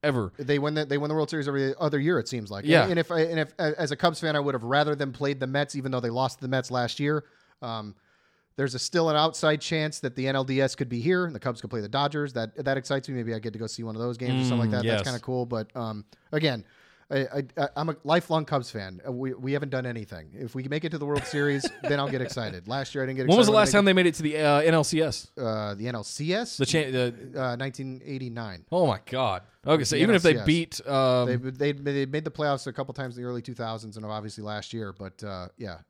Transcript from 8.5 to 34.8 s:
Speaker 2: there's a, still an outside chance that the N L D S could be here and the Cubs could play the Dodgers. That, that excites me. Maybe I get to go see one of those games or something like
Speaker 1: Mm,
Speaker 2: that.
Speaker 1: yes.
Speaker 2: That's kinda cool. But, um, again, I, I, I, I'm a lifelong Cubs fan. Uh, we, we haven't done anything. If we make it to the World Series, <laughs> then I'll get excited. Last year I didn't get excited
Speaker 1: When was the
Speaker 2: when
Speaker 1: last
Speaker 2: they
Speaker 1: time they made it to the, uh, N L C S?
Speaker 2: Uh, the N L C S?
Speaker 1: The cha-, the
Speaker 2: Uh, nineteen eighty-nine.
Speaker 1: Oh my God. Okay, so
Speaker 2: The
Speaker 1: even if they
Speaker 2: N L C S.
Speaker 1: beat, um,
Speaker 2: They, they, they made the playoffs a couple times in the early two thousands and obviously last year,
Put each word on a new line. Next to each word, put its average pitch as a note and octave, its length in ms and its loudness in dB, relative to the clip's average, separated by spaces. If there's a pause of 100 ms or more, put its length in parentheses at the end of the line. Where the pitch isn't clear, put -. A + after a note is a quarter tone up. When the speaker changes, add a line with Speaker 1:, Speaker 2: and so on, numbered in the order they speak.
Speaker 2:
there's C3 180 -2
a, B2+ 60 -6
still E3 320 2
an D3+ 40 4
outside D#3 460 4
chance D3+ 380 -2
that C3 160 -4
the C3 120 -2
N C3+ 80 0
L C3+ 80 2
D C3 160 0
S C3+ 140 4
could B2 160 -4
be A#2+ 120 -2
here F3+ 260 4
and D3+ 80 -8
the G#2 40 -8
Cubs B2 220 -4
could G#2+ 80 -10
play A#2 120 -4
the G2+ 80 -6
Dodgers. C#3+ 440 0
That, A2+ 220 -4 (100)
that C3+ 120 2
excites C3+ 300 -2
me. C#3 60 -6
Maybe A2+ 220 -4
I - 20 -4
get G#2+ 160 -6
to G#2+ 60 -10
go A2+ 80 -6
see A2+ 160 -8
one A2 120 -8
of A2 60 -6
those A#2+ 160 -2
games B2+ 300 0
or - 20 2
something A#2+ 100 2
like A2+ 100 2
Speaker 1:
Mm, - 20 2 (100)
Speaker 2:
that. - 40 -2
Speaker 1:
yes. A2+ 160 4
Speaker 2:
That's G2 80 -2
kinda B2 140 -4
cool. B2+ 220 -2
But, A2+ 300 -6
um, A2 280 -6 (280)
again, D3 340 0 (440)
I, C#3+ 100 0
I, C3+ 240 -4 (140)
I, C#3+ 180 0
I'm D#3 140 -2
a D3+ 60 -4 (100)
lifelong D#3+ 400 2
Cubs C3 260 -2
fan. F#2+ 340 -8
Uh, C3 60 -6
we, B2+ 220 -4
we C3 200 -6
haven't C#3+ 160 -2
done B2+ 160 -4
anything. G2+ 480 -10
If A#2 220 -10
we B2+ 80 -4
make D3 220 -4
it D#3+ 60 -2
to E3 60 -6
the C#3+ 80 -4
World C#3+ 200 0
Series, C#3+ 400 0 (100)
<laughs> - 80 -14
then C#3+ 160 0
I'll C#3 100 -2
get B2+ 120 -2
excited. G2+ 460 -6
Last C3+ 280 -6
year C3+ 80 0
I B2+ 40 -2
didn't C3 100 -6
get C3+ 60 0
excited C#3 80 2
Speaker 1:
When G3 60 10
was A#3 100 10
the G#3 40 6
Speaker 2:
when A3 80 8
Speaker 1:
last G#3 120 6
Speaker 2:
they G#3 60 6
Speaker 1:
time G3+ 80 6
they G3 80 6
made F#3 120 6
it E3 100 4
to D#3+ 80 -8
the, D3+ 140 0
uh, D3 220 6
N D#3+ 140 6
L D#3+ 100 6
C D#3 180 0
S? D3 260 -2 (100)
Speaker 2:
Uh, G#2+ 380 -2
the G#2+ 120 -6
N B2 80 -4
L G#2 80 -8
C D#3 300 -4
S? A3+ 240 -4
Speaker 1:
The C3+ 80 2
cha-, D3 260 0
the B2 220 0 (220)
Speaker 2:
Uh, B2+ 200 -2
nineteen C3 500 -8
eighty-nine. A#2 680 -10
Speaker 1:
Oh F3 140 4
my G2 140 2 (100)
God. A#2 340 0 (220)
Okay, D3 200 4
so D#3 100 0
Speaker 2:
The D3 80 4
Speaker 1:
even A3 120 6
if F3 80 4
they E3 80 8
Speaker 2:
N B2+ 80 6
L G#2 60 -4
C D3+ 60 4
S. E3 300 0
Speaker 1:
beat, - 60 -10
um, B2+ 540 4 (140)
Speaker 2:
They, C#3+ 160 0
they, - 20 -
they C#3 320 -2
made D3+ 200 -4
the D3 60 -6
playoffs C#3+ 360 -2
a B2+ 60 -8
couple C3+ 200 -6
times B2+ 240 -8
in B2 60 -10
the B2 60 -6
early B2 120 -4
two B2 140 -10
thousands A2+ 420 -8
and G#2+ 80 -10
obviously G#2+ 380 -8
last G#2+ 300 -8
year, G#2+ 200 -6